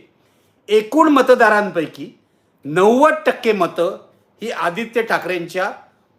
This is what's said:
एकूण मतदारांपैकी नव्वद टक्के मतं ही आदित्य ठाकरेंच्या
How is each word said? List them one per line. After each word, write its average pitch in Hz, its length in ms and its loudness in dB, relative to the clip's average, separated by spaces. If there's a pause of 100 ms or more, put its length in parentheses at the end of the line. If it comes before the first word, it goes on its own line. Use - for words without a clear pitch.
(680)
एकूण 220 400 2
मतदारांपैकी 214 1080 2 (460)
नव्वद 226 500 4 (120)
टक्के 233 260 -2
मतं 180 460 -2 (440)
ही 226 80 -8
आदित्य 214 520 -6
ठाकरेंच्या 185 680 -6 (460)